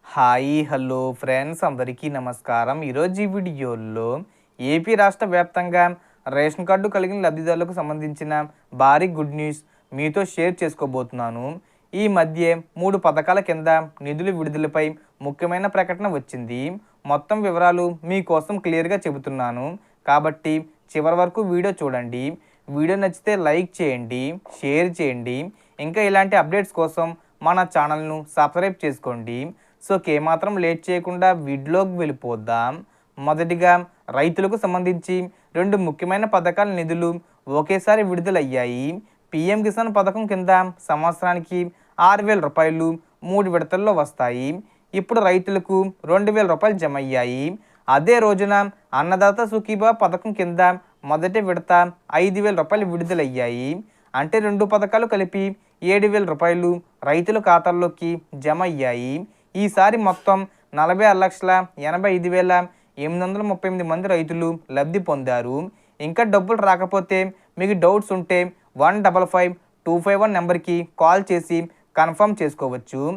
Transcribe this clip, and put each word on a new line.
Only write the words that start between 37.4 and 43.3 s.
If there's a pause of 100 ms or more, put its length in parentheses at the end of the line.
ఒకేసారి
విడుదలయ్యాయి. (460)
పీఎం
కిసాన్
పథకం
కింద (400)
సంవత్సరానికి (280)
ఆరు
వేల
రూపాయలు (260)
మూడు